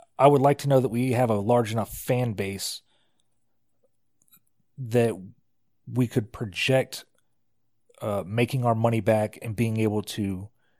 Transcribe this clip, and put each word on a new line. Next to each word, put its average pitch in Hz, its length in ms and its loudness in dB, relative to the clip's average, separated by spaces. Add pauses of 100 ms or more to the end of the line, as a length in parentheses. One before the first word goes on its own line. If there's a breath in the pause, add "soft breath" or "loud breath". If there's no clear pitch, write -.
(220)
I 135 60 8
would 143 140 6
like 143 160 4
to 139 100 -6
know 135 140 4
that 123 80 0
we 120 240 -2
have 120 160 2
a 107 100 2
large 113 320 2
enough 113 240 -4
fan 123 380 -2
base 98 480 -8 (2000)
that 117 360 2 (760)
we 120 200 0
could 110 260 -4
project, 123 720 -2 (960)
uh, 101 260 -4
making 120 380 -2
our 117 100 2
money 113 240 2
back 107 420 0
and 110 140 -8
being 113 220 -2
able 107 240 0
to 98 480 -6 (300)